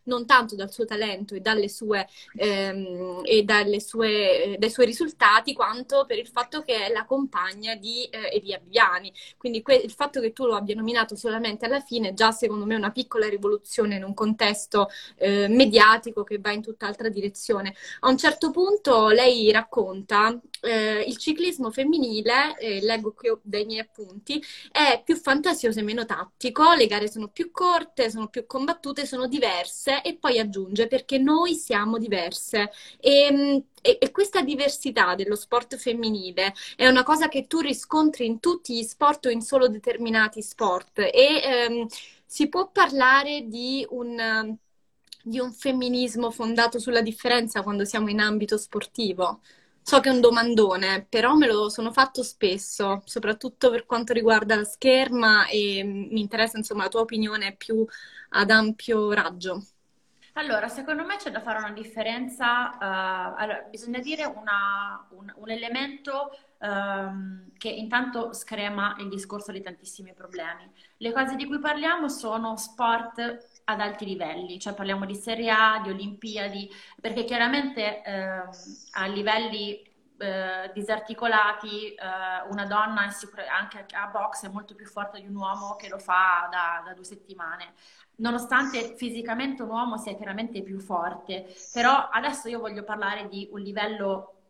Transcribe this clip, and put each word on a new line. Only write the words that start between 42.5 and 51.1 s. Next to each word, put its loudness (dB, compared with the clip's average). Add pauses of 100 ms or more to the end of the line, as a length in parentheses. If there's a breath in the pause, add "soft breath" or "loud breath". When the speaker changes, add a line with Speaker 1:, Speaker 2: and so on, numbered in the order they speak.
Speaker 1:
parlare 4
di -4
un, -4 (640)
di -6
un -4
femminismo -2
fondato 0
sulla 2
differenza 0
quando -2
siamo -2
in 0
ambito 0
sportivo? -4 (420 soft breath)
So 6
che 4
è 4
un 4
domandone, 4
però 4